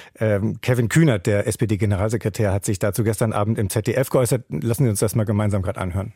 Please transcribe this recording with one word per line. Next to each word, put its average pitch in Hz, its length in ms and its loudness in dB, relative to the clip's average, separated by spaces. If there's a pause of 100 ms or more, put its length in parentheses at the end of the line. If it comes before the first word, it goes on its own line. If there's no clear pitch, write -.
(180)
Ähm, 107 440 0
Kevin 120 260 0
Kühnert, 135 400 4
der 101 180 2
S-P-D-Generalsekretär, 104 1080 0
hat 98 100 -2
sich 104 160 -2
dazu 107 240 0
gestern 110 300 0
Abend 107 240 0
im 104 120 -2
Z - 180 -2
D 123 80 0
F 131 160 0
geäußert. 127 360 2
Lassen 131 380 0
Sie 117 40 4
uns 101 120 0
das 110 120 0
mal 110 120 2
gemeinsam 104 360 0
grad 95 160 -4
anhören. 95 380 -4